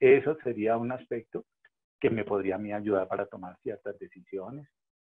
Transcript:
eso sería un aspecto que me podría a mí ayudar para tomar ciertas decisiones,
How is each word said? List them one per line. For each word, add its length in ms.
eso 440
sería 320
un 160
aspecto 540
que 120
me 140
podría 320
a 20
mí 160
ayudar 340
para 160
tomar 380
ciertas 360
decisiones, 720